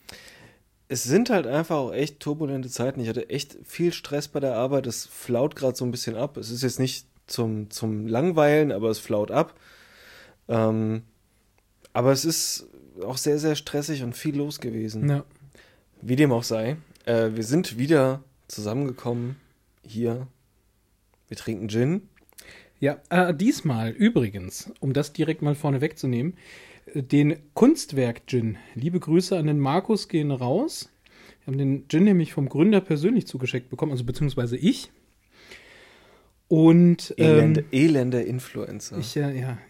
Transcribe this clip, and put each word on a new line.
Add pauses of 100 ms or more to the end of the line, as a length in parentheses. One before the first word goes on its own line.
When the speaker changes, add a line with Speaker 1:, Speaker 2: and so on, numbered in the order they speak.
(880)
Speaker 1:
Es
sind
halt
einfach
auch
echt
turbulente
Zeiten.
Ich
hatte
echt
viel
Stress
bei
der
Arbeit.
Es
flaut
grad
so
ein
bisschen
ab.
Es
ist
jetzt
nicht (180)
zum,
zum
Langweilen,
aber
es
flaut
ab. (880)
Ähm, (880)
aber
es
ist (360)
auch
sehr,
sehr
stressig
und
viel
los
gewesen.
Speaker 2:
Ja. (800)
Speaker 1:
Wie
dem
auch
sei, (280)
äh,
wir
sind
wieder (240)
zusammengekommen (460)
hier. (1040)
Wir
trinken
Gin. (760)
Speaker 2:
Ja, (100)
äh,
diesmal
übrigens, (100)
um
das
direkt
mal
vorne
wegzunehmen, (580)
äh,
den (180)
Kunstwerk-Gin. (180)
Liebe
Grüße
an
den
Markus
gehen
raus. (540)
Wir
haben
den
Gin
nämlich
vom
Gründer
persönlich
zugeschickt
bekommen,
also
beziehungsweise
ich. (1600)
Und,
ähm, (120)
Speaker 1:
Elende,
elender
Influencer.
Speaker 2:
Ich,
äh,
ja, (120)